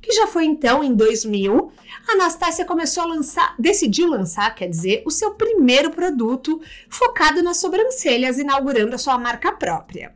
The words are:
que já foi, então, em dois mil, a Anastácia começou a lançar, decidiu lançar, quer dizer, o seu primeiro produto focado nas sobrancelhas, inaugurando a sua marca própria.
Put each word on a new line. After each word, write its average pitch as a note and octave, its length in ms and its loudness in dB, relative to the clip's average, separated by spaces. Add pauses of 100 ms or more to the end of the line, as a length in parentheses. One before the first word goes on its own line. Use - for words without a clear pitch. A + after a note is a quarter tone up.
que - 100 -6
já A4 140 4
foi, E4+ 200 0
então, C#4+ 360 2
em C4+ 100 0
dois A3 320 4
mil, G#3 460 2 (380)
a A4+ 60 2
Anastácia F4 500 0
começou E4+ 400 -2
a - 20 -2
lançar, - 500 -2
decidiu D#4+ 540 2
lançar, G#3 420 -2
quer F3+ 160 -8
dizer, F3 380 -2
o D#4 60 -4
seu G#4 220 -2
primeiro D#4 580 2
produto D4 680 -2 (280)
focado F4 520 0
nas F4 180 0
sobrancelhas, D#4+ 800 0
inaugurando C4+ 600 0
a - 20 -8
sua B3+ 180 -2
marca A#3+ 360 -4
própria. - 640 -8